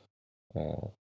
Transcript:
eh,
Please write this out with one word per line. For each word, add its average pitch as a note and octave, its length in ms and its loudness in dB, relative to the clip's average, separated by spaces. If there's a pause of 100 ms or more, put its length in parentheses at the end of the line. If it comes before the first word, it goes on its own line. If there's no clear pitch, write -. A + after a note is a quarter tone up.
(540)
eh, D#2 300 2 (240)